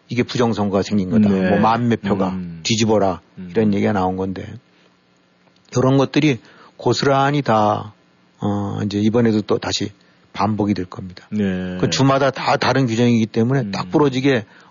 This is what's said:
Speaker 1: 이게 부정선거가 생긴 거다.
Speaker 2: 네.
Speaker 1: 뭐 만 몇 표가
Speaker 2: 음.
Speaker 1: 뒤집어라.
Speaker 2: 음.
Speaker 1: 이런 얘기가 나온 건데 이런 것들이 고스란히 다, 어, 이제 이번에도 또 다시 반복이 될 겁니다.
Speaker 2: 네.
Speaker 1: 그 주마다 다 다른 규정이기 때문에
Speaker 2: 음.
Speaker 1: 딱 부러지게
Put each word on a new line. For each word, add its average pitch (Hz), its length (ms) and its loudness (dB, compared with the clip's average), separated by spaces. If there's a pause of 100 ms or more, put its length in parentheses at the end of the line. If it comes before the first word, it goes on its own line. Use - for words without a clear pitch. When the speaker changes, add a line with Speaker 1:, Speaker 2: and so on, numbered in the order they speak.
Speaker 1:
이게 120 160 -2
부정선거가 104 600 0
생긴 98 260 -2
거다. 107 200 4
Speaker 2:
네. 95 200 2
Speaker 1:
뭐 95 100 2
만 117 280 2
몇 113 140 0
표가 98 280 -2
Speaker 2:
음. 87 340 -8
Speaker 1:
뒤집어라. 107 580 0 (180)
Speaker 2:
음. 90 120 -14
Speaker 1:
이런 107 220 2
얘기가 104 200 0
나온 92 220 0
건데 95 300 -6 (1300)
이런 127 220 4
것들이 135 420 2 (380)
고스란히 135 640 2
다, 104 520 0 (460)
어, 101 440 -4
이제 101 160 -4
이번에도 110 420 2
또 101 160 -2
다시 98 340 -6 (420)
반복이 104 400 -2
될 90 120 -4
겁니다. 90 460 -16
Speaker 2:
네. 92 480 -4
Speaker 1:
그 131 100 0
주마다 135 400 2
다 131 280 -2
다른 131 280 0
규정이기 117 420 2
때문에 123 340 0
Speaker 2:
음. 104 100 -6
Speaker 1:
딱 92 180 -8
부러지게 131 560 0 (260)